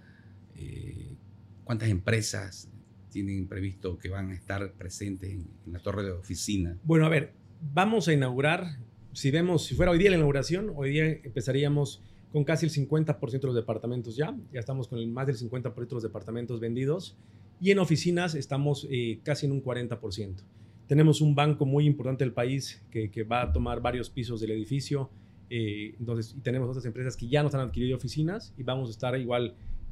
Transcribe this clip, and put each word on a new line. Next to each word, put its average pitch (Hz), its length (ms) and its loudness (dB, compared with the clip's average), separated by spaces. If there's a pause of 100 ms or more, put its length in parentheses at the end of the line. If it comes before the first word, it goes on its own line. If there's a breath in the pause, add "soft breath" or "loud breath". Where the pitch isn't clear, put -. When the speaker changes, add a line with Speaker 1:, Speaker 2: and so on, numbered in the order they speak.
(560 loud breath)
Speaker 1:
eh, - 580 -12 (500)
cuántas 110 240 -2
empresas 101 800 -2 (420)
tienen 98 360 -4
previsto 92 520 -6
que 87 100 -10
van 95 220 -6
a 95 40 -8
estar 98 380 -6
presentes 95 580 -8
en, 92 160 -10 (200)
en 82 60 -12
la 87 60 -8
torre 101 240 -4
de 98 80 -4
oficina? 87 760 -2
Speaker 2:
Bueno, 156 220 6
a - 20 4
ver, 151 240 0 (400)
vamos 190 360 4
a 160 40 6
inaugurar, 143 680 2 (340)
si - 180 0
vemos, 170 360 4
si - 80 -6
fuera 175 180 6
hoy 170 60 6
día 196 120 8
la 180 60 6
inauguración, 156 580 2
hoy 139 160 -2
día 156 160 2
empezaríamos 143 960 0 (300 loud breath)
con 147 120 2
casi 165 220 2
el 147 40 2
cincuenta 151 500 0
por 123 100 -4
ciento 135 160 -2
de 127 80 0
los 113 80 2
departamentos 117 540 -4
ya. 175 200 -2 (160)
Ya 123 80 -6
estamos 131 280 -4
con 120 100 -4
el, 113 80 -2
más 127 200 -4
del 135 100 0
cincuenta 120 380 -6
por 120 100 -8
ciento 120 100 -8
de - 20 -4
los 113 60 -4
departamentos 113 580 -6
vendidos. 131 560 -2 (440 loud breath)
Y 185 100 4
en 202 80 6
oficinas 170 560 2
estamos, 139 560 -2
eh, 117 320 -2
casi 147 240 -2
en 139 60 0
un 139 80 -2
cuarenta 120 400 -4
por 104 140 -4
ciento. 95 280 -6 (460 loud breath)
Tenemos 151 320 8
un 151 140 6
banco 147 320 4
muy 143 200 4
importante 135 380 2
del 120 80 0
país 127 580 -2
que, 107 200 -2
que 110 120 -6
va 113 200 0
a 120 100 0
tomar 120 300 0
varios 123 280 -2
pisos 117 300 -6
del 110 120 -2
edificio. 135 580 -2 (400 loud breath)
Eh, 107 500 -4
entonces, 113 360 -4
y 135 40 -12
tenemos 127 300 -2
otras 127 160 -6
empresas 123 300 -6
que 120 120 -6
ya 147 140 4
nos 139 120 2
han 135 60 0
adquirido 123 380 0
oficinas 151 580 -4
y 139 60 -10
vamos 127 260 -2
a 110 40 -8
estar 127 280 -2
igual 120 340 0 (360 loud breath)